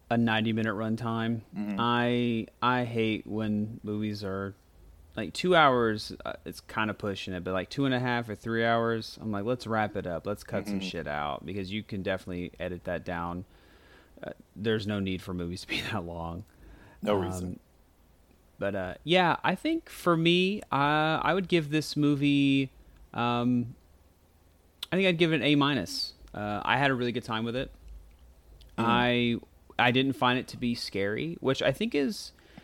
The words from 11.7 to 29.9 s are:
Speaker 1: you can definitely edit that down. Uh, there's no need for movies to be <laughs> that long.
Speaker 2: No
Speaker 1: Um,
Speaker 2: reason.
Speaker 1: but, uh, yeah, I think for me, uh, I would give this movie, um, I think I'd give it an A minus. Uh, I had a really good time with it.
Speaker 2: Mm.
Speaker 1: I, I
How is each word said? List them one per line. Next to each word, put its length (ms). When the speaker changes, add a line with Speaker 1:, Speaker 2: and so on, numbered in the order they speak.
Speaker 1:
you 140
can 180
definitely 560
edit 260
that 200
down. 400
Uh, 100
there's 320
no 120
need 220
for 120
movies 280
to 60
be 120
<laughs> 120
that 120
long. 400
Speaker 2:
No 120
Speaker 1:
Um, 60
Speaker 2:
reason. 400
Speaker 1:
but, 160
uh, 200
yeah, 400
I 100
think 340
for 280
me, 460
uh, 500
I 120
would 140
give 220
this 260
movie, 760
um, 600
I 60
think 120
I'd 100
give 140
it 40
an 80
A 100
minus. 600
Uh, 300
I 140
had 120
a 40
really 180
good 120
time 200
with 120
it. 140
Speaker 2:
Mm. 300
Speaker 1:
I, 280
I 140